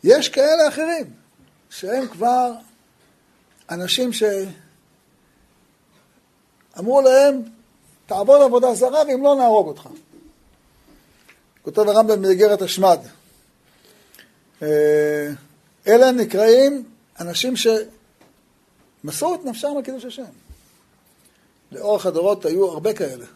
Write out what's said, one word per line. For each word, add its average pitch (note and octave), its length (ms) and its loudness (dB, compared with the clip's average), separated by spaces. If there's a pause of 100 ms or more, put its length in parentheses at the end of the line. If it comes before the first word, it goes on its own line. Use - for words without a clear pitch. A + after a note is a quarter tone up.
יש B3+ 240 2
כאלה D4+ 400 2
אחרים, D#4 380 -6 (640)
שהם A#3+ 360 -8
כבר A#3+ 460 -2 (1160)
אנשים F3+ 400 -6 (2750)
שאמרו A#3+ 240 0
להם, C4+ 420 4 (640)
"תעבור G#3 320 4
לעבודה B3 360 2
זרה, B3+ 340 0
ואם C4+ 160 -4
לא, C#4+ 100 4
נהרוג A3+ 320 2
אותך." - 220 -16 (1700)
כותב G3+ 260 -2
הרמב"ם G#3+ 340 2
באיגרת F#3+ 400 2
השמד, F#3 360 2 (1600)
אה, D3+ 680 0 (560)
אלה A#3+ 240 6
נקראים B3 720 2 (360)
אנשים F3 340 -6 (1500)
שמסרו C#4+ 300 -6
את E4+ 100 -14
נפשם C#4+ 320 -8
על C#4 60 -8
קידוש C4 220 -12
השם. B3 200 -16 (1500)
לאורך G3+ 340 -4
הדורות F#3 380 -2
היו F3 260 0
הרבה E3 220 -6
כאלה. C3 440 -10